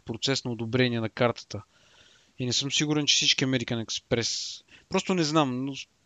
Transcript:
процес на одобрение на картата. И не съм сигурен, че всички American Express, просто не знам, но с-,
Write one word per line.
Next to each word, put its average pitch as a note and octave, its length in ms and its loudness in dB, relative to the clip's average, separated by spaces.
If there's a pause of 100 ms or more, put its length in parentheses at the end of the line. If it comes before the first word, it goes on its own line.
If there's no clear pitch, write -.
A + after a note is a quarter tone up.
процес B2 400 -2
на B2+ 60 -4
одобрение A#2 480 0
на A2+ 100 -2
картата. - 520 -2 (800)
И B2+ 60 -4
не B2 80 0
съм C3+ 180 -2
сигурен, D3+ 340 0
че - 100 4
всички - 300 2
American A#2+ 400 0
Express, - 760 -4 (280)
просто F#3+ 240 0
не F3 100 2
знам, C#3+ 420 2
но C#3 100 -8
с-, - 120 -12 (180)